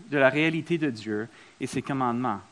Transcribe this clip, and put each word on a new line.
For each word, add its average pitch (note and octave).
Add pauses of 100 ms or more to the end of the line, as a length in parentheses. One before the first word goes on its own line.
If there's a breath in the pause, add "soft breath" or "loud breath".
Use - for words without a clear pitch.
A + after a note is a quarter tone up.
de C#3
la C3+
réalité D#3+
de D3+
Dieu G#2+ (320 soft breath)
et C3
ses C3
commandements. B2 (120)